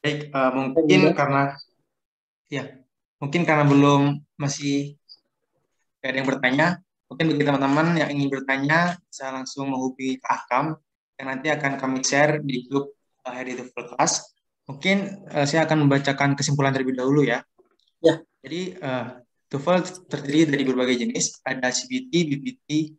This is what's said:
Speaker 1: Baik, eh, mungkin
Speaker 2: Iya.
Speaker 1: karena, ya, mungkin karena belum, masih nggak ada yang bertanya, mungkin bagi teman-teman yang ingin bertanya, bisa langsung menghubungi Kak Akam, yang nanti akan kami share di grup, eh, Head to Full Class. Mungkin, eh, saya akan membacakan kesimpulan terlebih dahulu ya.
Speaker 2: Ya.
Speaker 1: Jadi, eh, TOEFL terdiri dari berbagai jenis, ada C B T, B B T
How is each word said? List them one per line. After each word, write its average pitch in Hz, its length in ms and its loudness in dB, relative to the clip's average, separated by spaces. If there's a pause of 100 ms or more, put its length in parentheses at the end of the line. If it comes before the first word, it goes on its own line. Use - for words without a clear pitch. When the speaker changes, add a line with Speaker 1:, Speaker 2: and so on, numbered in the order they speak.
Speaker 1:
Baik, 147 320 -6
eh, 131 160 2
mungkin 135 560 4
Speaker 2:
Iya. - 80 4
Speaker 1:
karena, 139 280 2 (1080)
ya, 131 140 -6 (580)
mungkin 151 240 -2
karena 151 160 4
belum, 143 560 6 (160)
masih 143 640 -4 (1040)
nggak 131 80 -6
ada 131 80 -2
yang 131 80 -2
bertanya, 135 400 0 (400)
mungkin 147 240 -4
bagi 143 160 2
teman-teman 139 480 2
yang 147 160 0
ingin 143 160 -2
bertanya, 139 800 0
bisa 135 240 -12
langsung 131 400 -8
menghubungi 131 480 -4
Kak - 140 -4 (100)
Akam, 147 320 0 (480)
yang 131 80 -10
nanti 135 240 -2
akan 139 240 -4
kami 131 240 -2
share 147 400 2
di 123 240 -6
grup, 139 320 -4 (240)
eh, 127 80 -10
Head 127 320 -10
to - 80 -12
Full 120 240 -12
Class. - 400 -2 (320)
Mungkin, 196 640 -2
eh, 143 160 0
saya 156 240 2
akan 156 160 4
membacakan 139 480 2
kesimpulan 139 400 0
terlebih 131 240 -2
dahulu 139 240 4
ya. 123 240 0 (560)
Speaker 2:
Ya. 156 160 4 (240)
Speaker 1:
Jadi, 175 320 -8
eh, 127 320 -6 (400)
TOEFL 175 640 -2
terdiri 143 400 2
dari 135 160 0
berbagai 127 320 0
jenis, 117 480 -4
ada 127 240 -2
C - 160 -6
B 127 240 -8
T, 165 160 2
B 143 160 -4
B 127 40 -8 (120)
T 151 400 -4